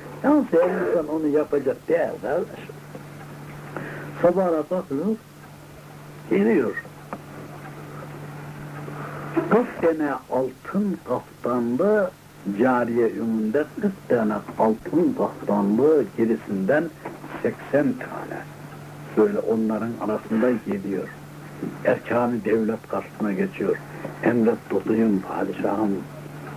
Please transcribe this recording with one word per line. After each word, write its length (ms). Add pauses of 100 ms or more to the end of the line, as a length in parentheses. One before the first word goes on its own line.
(220)
Yalnız 280
her 400
insan 180
onu 180
yapacak 640
değil 220 (120)
kardeşim. 520 (1500)
Sabahına 480
bakıyor, 360 (1200)
geliyor. 540 (2750)
Kırk 320
tane 300 (200)
altın 640 (100)
kaftanlı 1000 (480)
cariye 480
önünde, 580 (160)
kırk 280
tane 260 (240)
altın 600
kaftanlı 840 (120)
gerisinden 680 (580)
seksen 500
tane. 480 (760)
Böyle 220
onların 600
arasında 500 (160)
geliyor. 420 (760)
Erkan-ı 600
devlet 440
karşısına 440
geçiyor. 440 (460)
"Emret 480
tutayım 580
padişahım." 640 (680)